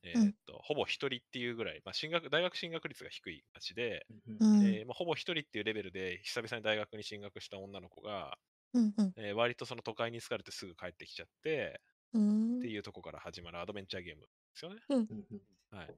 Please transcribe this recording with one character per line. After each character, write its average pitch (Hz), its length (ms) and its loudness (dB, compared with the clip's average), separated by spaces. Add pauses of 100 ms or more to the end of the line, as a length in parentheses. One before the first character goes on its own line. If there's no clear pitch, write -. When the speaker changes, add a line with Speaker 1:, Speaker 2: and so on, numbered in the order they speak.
(140)
Speaker 1:
う 240 40 6
ん。 226 40 10
Speaker 2:
え 202 80 8
ー - 20 -8
っ - 40 -10 (100)
と、 - 160 -14
ほ 151 120 -2
ぼ 139 100 2
一 - 240 0
人 131 100 -2
っ - 20 -8 (100)
て 127 80 -6
い 120 120 0
う 117 40 -4
ぐ 113 100 -2
ら 82 100 -2
い、 78 100 -14
ま 95 60 -8
あ、 - 20 -10
進 156 180 -2
学、 165 200 0
大 156 120 4
学 180 140 0
進 175 140 -4
学 165 180 -4
率 131 160 -8
が - 60 -12
低 - 200 -10
い - 140 -10 (100)
町 - 200 -10
で、 110 320 -2 (220)
Speaker 3:
う 110 40 -8
ん、 107 80 -8
う 220 60 10
ん。 214 100 12
Speaker 1:
う 208 40 12
ん。 202 40 10
Speaker 2:
え 190 200 6
ー、 - 20 -10
ま 123 60 -6
あ、 - 20 -4
ほ 180 100 -2
ぼ 165 100 4
一 - 180 -2
人 156 100 0
っ - 20 -10
て - 140 -6
い 104 40 0
う - 20 0
レ 107 100 2
ベ 107 100 -2
ル 90 80 -8
で、 92 320 -2
久 - 180 -2
々 113 140 -4
に 110 60 -6
大 107 140 4
学 107 200 -2
に 107 80 -8
進 104 160 -8
学 101 200 -10
し - 80 -12
た 98 100 -8
女 98 220 -10
の 90 80 -16
子 - 120 -18
が、 104 380 -6 (340)
Speaker 1:
う 247 80 6
ん、 214 160 4
う 214 60 4
ん。 190 140 2
Speaker 2:
え 104 160 -4
ー、 - 20 0
割 120 220 4
と 123 100 -6
そ 123 80 -6
の 113 80 -10
都 110 120 -4
会 117 180 0
に 117 80 -8
疲 - 160 -4
れ 98 60 -6
て 117 100 -12
す - 140 -8
ぐ 85 80 -12
帰 - 120 -10
っ 87 60 -8
て - 140 -16
き - 80 -16
ち 85 80 -10
ゃ - 40 -10
っ - 20 -20 (140)
て、 131 380 -2 (340)
Speaker 1:
う 226 40 4
ー - 40 6
ん。 220 360 4
Speaker 2:
っ 247 40 -4
て 247 60 -4
い 208 100 -2
う 202 40 -4
と 208 100 -8
こ - 100 -12
か 82 100 -10
ら 78 80 -10
始 87 220 -10
ま 85 80 -10
る 87 100 -6
ア - 60 -4
ド 107 60 -6
ベ 101 100 -6
ン 95 40 -12
チ 95 100 -6
ャ 92 40 -2
ー - 20 -12
ゲ 85 100 -10
ー 76 40 -14
ム 73 60 -20
で - 60 -20 (260)
す - 100 -14
よ 185 100 -10
ね。 226 140 -14
Speaker 1:
う 277 80 4
ん。 - 20 6
Speaker 3:
う 220 160 0
ん、 202 160 -8
う 202 40 -8
ん。 - 440 -16
Speaker 2:
は 85 60 -10
い。 - 140 -16